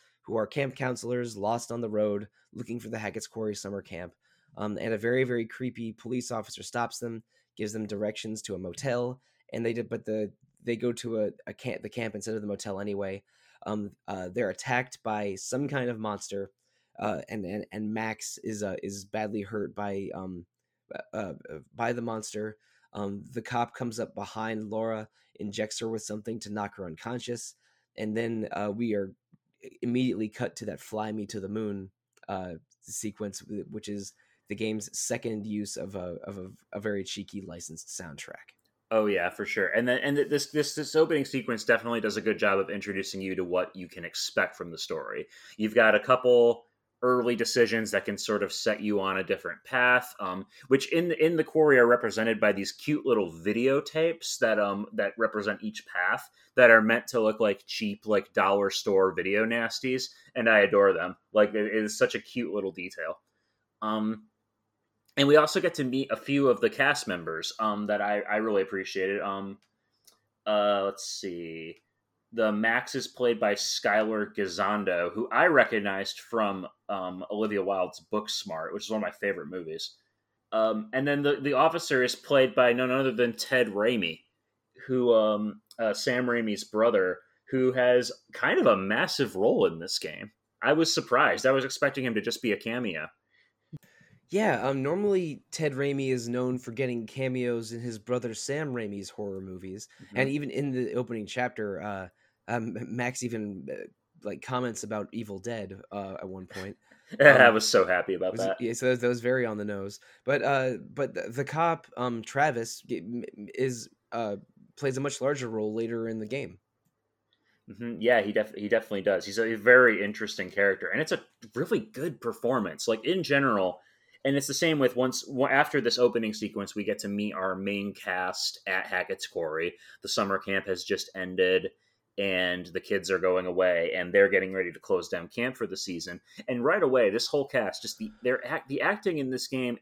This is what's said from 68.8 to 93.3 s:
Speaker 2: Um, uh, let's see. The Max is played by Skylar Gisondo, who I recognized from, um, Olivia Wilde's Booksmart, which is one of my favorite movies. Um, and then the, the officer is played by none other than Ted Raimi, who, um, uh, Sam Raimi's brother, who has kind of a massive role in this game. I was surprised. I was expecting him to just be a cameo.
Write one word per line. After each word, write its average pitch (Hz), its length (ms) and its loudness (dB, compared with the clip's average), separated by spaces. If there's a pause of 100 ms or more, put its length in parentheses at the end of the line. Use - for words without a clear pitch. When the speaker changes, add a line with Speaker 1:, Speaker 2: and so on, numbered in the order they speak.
Speaker 2:
Um, 98 360 -6 (920)
uh, 104 380 4
let's 98 200 -4
see. 82 720 -10 (560)
The 110 180 2
Max 113 440 0
is 127 120 -4
played 120 320 0
by 104 160 2
Skylar 107 800 0
Gisondo, 92 800 0
who 117 160 -4
I 143 180 6
recognized 104 720 2
from, 101 440 -2 (220)
um, 92 420 -6
Olivia 104 320 0
Wilde's 92 500 -2
Booksmart, 85 600 -4
which 104 120 -8
is - 40 -10
one 107 140 -2
of 90 40 -4
my 87 40 -6
favorite 90 380 -4
movies. 82 460 -10 (580)
Um, 110 400 0
and 135 120 0
then 143 180 0
the, 143 180 2
the 139 120 0
officer 151 500 4
is 123 120 0
played 131 400 4
by 123 160 8
none 127 180 2
other 131 220 2
than 117 220 2
Ted 123 340 2
Raimi, 101 540 0 (640)
who, 123 260 4
um, 107 480 4 (160)
uh, 110 160 0
Sam 127 320 0
Raimi's 113 380 0
brother, 107 560 2 (300)
who 127 240 2
has 123 400 4 (200)
kind 185 260 2
of 254 60 4
a 110 120 8
massive 113 580 0
role 113 300 4
in 82 140 0
this - 200 -6
game. 90 320 -10 (300)
I 123 100 4
was 156 220 4
surprised. 127 520 4
I 131 60 8
was 135 140 2
expecting 135 400 -2
him 117 100 -2
to 104 60 2
just - 200 -4
be 110 120 0
a 98 40 2
cameo. 107 500 -4 (1200)